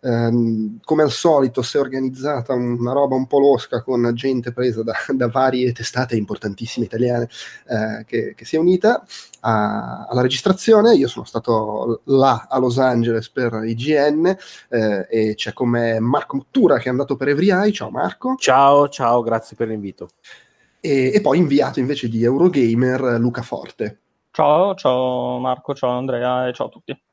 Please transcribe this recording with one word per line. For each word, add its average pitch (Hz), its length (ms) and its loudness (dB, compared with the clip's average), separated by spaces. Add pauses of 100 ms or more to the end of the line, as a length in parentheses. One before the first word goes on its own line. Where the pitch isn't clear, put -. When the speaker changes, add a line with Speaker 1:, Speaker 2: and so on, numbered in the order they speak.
Speaker 1:
ehm, 117 800 -2
come 156 180 0
al 147 80 4
solito 135 540 2
si 135 140 -4
è - 20 2
organizzata 131 720 -4
un-, 120 260 -2
una 120 120 -4
roba 135 240 0
un 127 100 -2
po' 143 140 2
losca 131 420 2
con 120 320 0
gente 123 380 -4
presa 120 320 -2
da, 113 100 -4 (160)
da 131 200 0
varie 127 420 0
testate 123 440 -4
importantissime 107 720 -6
italiane, 120 420 -2 (400)
eh, 110 380 -4
che, - 300 -4
che 113 100 -20
si - 100 -6
è 160 40 2
unita 185 440 2 (360)
a-, 110 680 -2
alla 123 140 -2
registrazione. 196 720 4
Io 139 140 4
sono 113 180 -8
stato 110 800 -2
là 131 420 2
a 131 120 -2
Los 123 180 0
Angeles 117 520 0
per 113 340 -4
I 113 100 -4
G 131 240 -2
N, 156 400 2 (320)
eh, 107 400 0
e 107 240 0
c'è - 200 -8
con 123 160 -2
me 117 300 0
Marco 127 360 -2
Mottura 151 420 2
che 120 80 -4
è 127 60 -2
andato 135 240 -2
per 135 140 -2
Every 156 200 2
Eye. 202 220 2
Ciao - 180 -6
Marco. 185 480 -4
Speaker 2:
Ciao, 139 520 6
ciao, 120 340 0
grazie 113 320 -4
per 113 140 -4
l'invito. 98 400 -10 (680)
Speaker 1:
E, 135 360 2
e - 60 4
poi 147 180 2
inviato 139 400 2
invece 127 300 -2
di 113 140 0
Eurogamer, 127 960 2
Luca 120 220 -2
Forte. - 560 -10 (380)
Speaker 3:
Ciao, 160 380 2
ciao 127 640 -2
Marco, 127 380 -4
ciao 123 160 -2
Andrea 127 560 -2
e 123 60 -6
ciao 131 120 -6
a 113 40 -12
tutti. - 300 -16 (140)